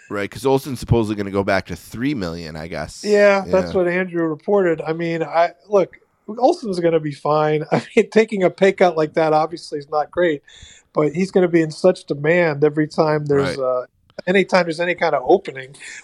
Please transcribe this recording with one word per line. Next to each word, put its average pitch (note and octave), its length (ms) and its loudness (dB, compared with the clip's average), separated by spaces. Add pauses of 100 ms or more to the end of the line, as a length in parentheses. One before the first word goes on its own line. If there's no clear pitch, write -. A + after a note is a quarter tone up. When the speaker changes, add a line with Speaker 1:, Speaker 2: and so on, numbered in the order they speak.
Speaker 1:
Right, G2+ 220 -6
'cause A2 160 -8
Olsen's C3+ 320 -2
supposedly A2 380 0
gonna G2 160 -8
go G2 100 0
back F#2+ 240 -2
to F2 100 -10
three B2+ 380 -8
million, E2+ 400 -8
I D#2+ 140 -10
guess. D#2 360 -10
Speaker 2:
Yeah, G3+ 440 4
that's F3+ 240 0
Speaker 1:
Yeah. G3 60 0
Speaker 2:
what F3 100 0
Andrew F3 360 -4
reported. E3 560 -2
I D#3 120 -6
mean, E3 320 -4
I, E3 300 0 (140)
look, G3 280 0 (320)
Olsen's A#3 500 2
gonna E3 220 2
be D3+ 120 -6
fine. D3+ 560 0
<laughs> - 40 0
I - 120 0 (120)
mean, G#3 140 2
taking A3 340 2
a E3+ 60 6
pay F#3+ 220 2
cut F3 240 2
like D#3 180 -2
that D#3+ 180 2
obviously D#3 480 -2
is C#3+ 100 -16
not D3+ 220 -2
great, E3+ 300 0 (500)
but D3+ 220 0
he's F#3 180 -2
gonna F3+ 160 4
be E3 140 2
in D#3 100 -2
such F3+ 320 0
demand D3+ 580 0
every D3+ 240 2
time D3+ 400 0
there's, C#3 300 0
Speaker 1:
Right. - 20 -10
Speaker 2:
uh, B2+ 280 -4 (400)
anytime F#3 380 2
there's E3 160 -6
any F3 140 -2
kind D#3+ 200 -2
of C3+ 100 -2
opening, C#3 500 0 (300)